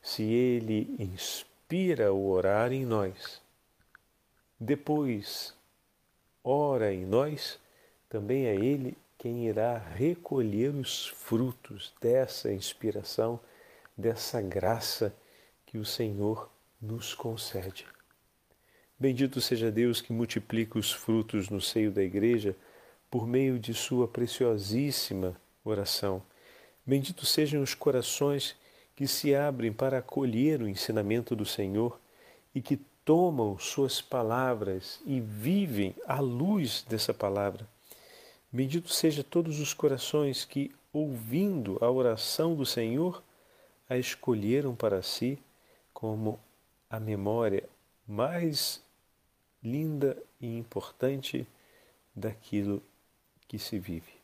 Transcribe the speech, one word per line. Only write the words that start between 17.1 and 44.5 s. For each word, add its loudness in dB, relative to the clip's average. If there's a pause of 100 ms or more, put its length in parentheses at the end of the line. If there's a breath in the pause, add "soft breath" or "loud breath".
concede. -8 (1120 soft breath)
Bendito 2
seja 2
Deus 4
que -6
multiplica -2
os 0
frutos 0
no -2
seio 2
da 2
Igreja 2 (540 loud breath)
por -2
meio 2
de -6
sua 0
preciosíssima 0 (240)
oração. -2 (640 loud breath)
Benditos 0
sejam 4
os -4
corações 0 (400 soft breath)
que -2
se 2
abrem 2
para 0
acolher 2
o -2
ensinamento 0
do -2
Senhor 0 (540 soft breath)
e -2
que 2 (280)
tomam 4
suas 0
palavras 0
e 0
vivem 0 (100)
à -2
luz 0
dessa 0
palavra. -2 (840 loud breath)
Bendito -2
seja 2
todos 0
os -2
corações 0
que, -4 (200)
ouvindo -2
a 4
oração 2
do -2
Senhor, -2 (680 soft breath)
a 0
escolheram 0